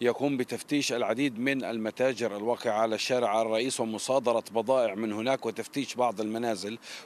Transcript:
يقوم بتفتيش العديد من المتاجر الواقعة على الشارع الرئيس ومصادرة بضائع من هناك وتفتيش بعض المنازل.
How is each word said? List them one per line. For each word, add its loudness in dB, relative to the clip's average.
يقوم 2
بتفتيش -2
العديد 0
من 0
المتاجر 0
الواقعة 0
على 2
الشارع 2
الرئيس 0
ومصادرة 0
بضائع 2
من -2
هناك -2
وتفتيش -6
بعض 0
المنازل. -4